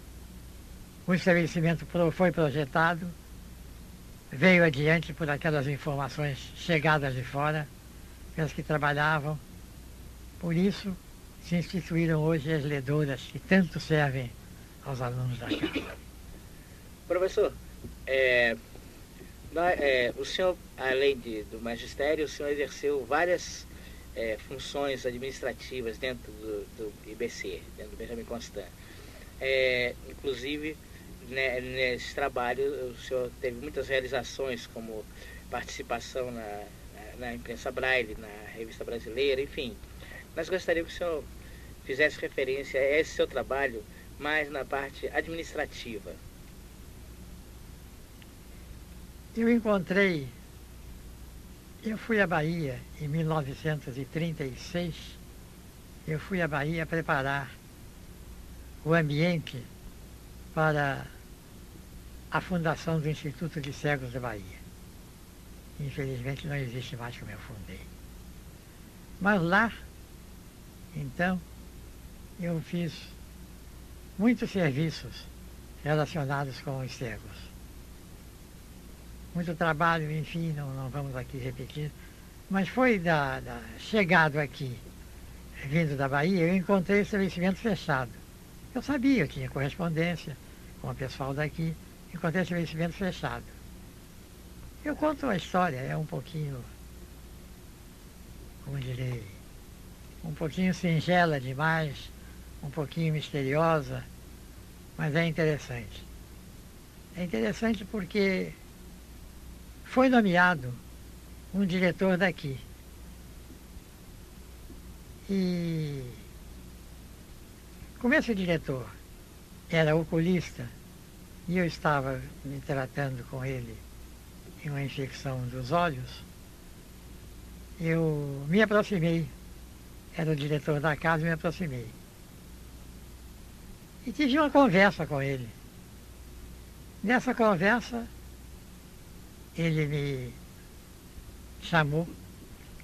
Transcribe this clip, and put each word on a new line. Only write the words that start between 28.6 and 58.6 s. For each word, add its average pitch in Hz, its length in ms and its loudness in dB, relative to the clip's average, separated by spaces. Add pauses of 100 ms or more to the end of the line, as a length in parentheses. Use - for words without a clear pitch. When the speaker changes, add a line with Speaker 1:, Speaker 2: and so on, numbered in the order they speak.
Speaker 2:
É, 131 520 4 (160)
inclusive, 143 680 -4 (500)
né, 127 320 0
nesse 127 560 0
trabalho, 131 480 2 (280)
o 117 40 -10
senhor 123 340 -2 (120)
teve 120 180 -2
muitas 135 300 -4
realizações, 127 800 -2
como 113 360 -8 (480)
participação 123 800 -4
na, 104 320 -8 (560)
na, 123 80 -6
na 120 60 -6
imprensa 120 400 -6
Braille, 127 440 4
na 104 380 -12
Revista 113 300 -8
Brasileira, 120 560 2
enfim. 139 340 -4 (600)
Nós 160 120 -2
gostaríamos 170 460 2
que - 100 -4
o - 20 0
senhor 160 180 0 (600)
fizesse 143 360 4
referência 135 600 0
a 139 200 6
esse 151 160 2
seu 160 120 4
trabalho, 127 560 0 (360)
mais 147 300 0
na 143 140 -4
parte 135 440 -4
administrativa. 143 1080 -4 (3250)
Speaker 1:
Eu 226 140 6
encontrei, 196 800 6 (1600)
eu 220 140 -2
fui 214 240 4
à 190 60 8
Bahia 160 520 2 (220)
em 151 60 -4
mil 160 180 2
novecentos 147 720 0
e 135 80 -4
trinta 160 380 -2
e 131 120 -4
seis, 175 400 -4 (1120)
eu 156 120 0
fui 185 220 0
à 165 60 4
Bahia 156 380 2
preparar 139 680 2 (1300)